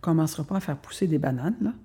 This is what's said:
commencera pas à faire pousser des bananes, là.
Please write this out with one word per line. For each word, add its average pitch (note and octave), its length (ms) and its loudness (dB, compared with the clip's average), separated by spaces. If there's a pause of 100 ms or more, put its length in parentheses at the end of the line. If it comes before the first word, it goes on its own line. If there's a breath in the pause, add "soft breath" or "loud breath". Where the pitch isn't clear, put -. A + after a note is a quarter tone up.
commencera D#3+ 420 2
pas F#3+ 140 -2
à - 20 2
faire C#3+ 180 -4
pousser - 300 -2
des D#3 120 4
bananes, D3 420 0
là. G#3+ 100 0 (140)